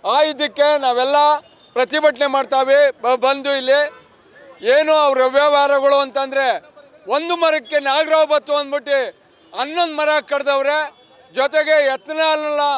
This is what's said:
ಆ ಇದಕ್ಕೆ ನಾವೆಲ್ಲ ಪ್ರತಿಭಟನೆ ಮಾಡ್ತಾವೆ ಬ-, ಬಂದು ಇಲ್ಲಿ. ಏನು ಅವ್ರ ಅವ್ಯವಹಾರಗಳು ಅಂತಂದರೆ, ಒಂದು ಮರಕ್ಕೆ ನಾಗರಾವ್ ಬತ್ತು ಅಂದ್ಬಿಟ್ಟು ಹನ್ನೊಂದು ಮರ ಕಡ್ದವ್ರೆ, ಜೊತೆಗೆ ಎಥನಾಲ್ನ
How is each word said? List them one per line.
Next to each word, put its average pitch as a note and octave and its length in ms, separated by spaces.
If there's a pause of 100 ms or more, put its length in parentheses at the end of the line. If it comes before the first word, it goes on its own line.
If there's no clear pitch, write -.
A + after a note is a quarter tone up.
ಆ G#3 120 (160)
ಇದಕ್ಕೆ C#4+ 360 (180)
ನಾವೆಲ್ಲ B3+ 320 (580)
ಪ್ರತಿಭಟನೆ C#4 600
ಮಾಡ್ತಾವೆ C4+ 440 (240)
ಬ-, B3+ 220
ಬಂದು C#4 340
ಇಲ್ಲಿ. C4+ 220 (920)
ಏನು D#4 180 (140)
ಅವ್ರ C4 220
ಅವ್ಯವಹಾರಗಳು C#4 760
ಅಂತಂದರೆ, C4+ 420 (680)
ಒಂದು E4+ 180 (100)
ಮರಕ್ಕೆ D#4 340 (120)
ನಾಗರಾವ್ D#4 460
ಬತ್ತು D4 260
ಅಂದ್ಬಿಟ್ಟು C#4 380 (600)
ಹನ್ನೊಂದು D#4 400
ಮರ D4+ 100 (220)
ಕಡ್ದವ್ರೆ, C#4 480 (560)
ಜೊತೆಗೆ D4+ 400 (200)
ಎಥನಾಲ್ನ D4+ 680 (140)